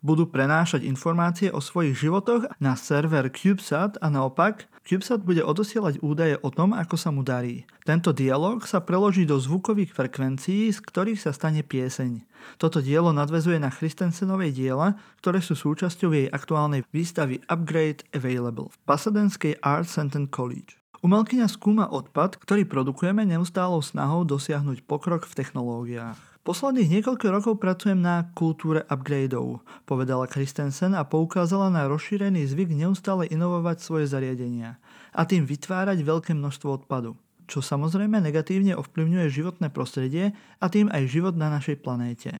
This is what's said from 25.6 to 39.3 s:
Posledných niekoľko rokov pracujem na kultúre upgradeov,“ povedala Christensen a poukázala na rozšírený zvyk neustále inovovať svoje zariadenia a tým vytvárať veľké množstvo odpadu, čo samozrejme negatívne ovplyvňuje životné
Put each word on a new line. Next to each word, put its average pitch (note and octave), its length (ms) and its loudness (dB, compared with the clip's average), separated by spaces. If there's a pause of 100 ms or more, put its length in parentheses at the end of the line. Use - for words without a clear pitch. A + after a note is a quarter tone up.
Posledných A3 480 2
niekoľko G#3+ 400 0
rokov G#3 320 2
pracujem F#3 400 2
na F3 320 2
kultúre D#3+ 560 0
upgradeov,“ C3 720 -2 (240)
povedala C3 400 0
Christensen C#3+ 720 -2
a D3+ 80 -2
poukázala F3 640 2
na D#3+ 160 2
rozšírený E3 640 0
zvyk E3 240 0
neustále F3+ 560 0
inovovať E3+ 480 0
svoje D#3 320 -2
zariadenia B2 720 -6 (320)
a - 80 0
tým E3+ 240 2
vytvárať F#3 560 -2
veľké D#3+ 320 0
množstvo C#3 480 -4
odpadu, A#2+ 320 -6 (320)
čo - 160 -6
samozrejme F3 640 0
negatívne F3+ 480 2
ovplyvňuje D#3+ 560 0
životné D#3 400 -2